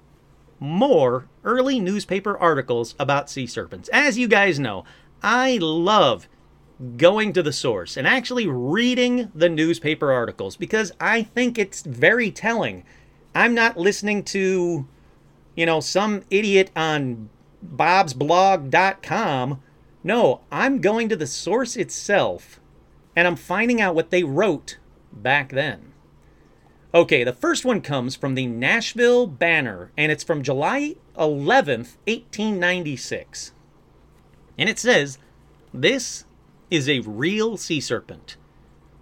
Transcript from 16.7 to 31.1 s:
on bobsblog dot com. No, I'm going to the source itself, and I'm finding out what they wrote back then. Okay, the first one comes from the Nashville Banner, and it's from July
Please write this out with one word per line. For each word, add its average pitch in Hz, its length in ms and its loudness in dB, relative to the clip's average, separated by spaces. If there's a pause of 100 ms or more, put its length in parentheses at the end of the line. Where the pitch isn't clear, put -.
on 139 540 -2 (440)
bobsblog 160 920 2
dot 185 340 2
com. 147 600 -4 (420)
No, 190 380 2 (100)
I'm 226 300 0
going 220 260 2
to 220 80 0
the 156 100 -6
source 226 480 -2
itself, 147 840 -2 (560)
and 175 100 6
I'm 170 100 0
finding 226 440 0
out 185 140 0
what 160 160 -2
they 180 140 2
wrote 156 520 -2 (340)
back 131 420 -2
then. 131 340 -6 (1080)
Okay, 165 280 4
the 123 120 -2
first 311 320 -2
one 214 160 0
comes 127 340 -4
from 135 180 -4
the 127 120 -4
Nashville 220 800 0
Banner, 135 720 -2
and 151 120 2
it's 151 140 -4
from 151 180 -2
July 190 540 -2 (220)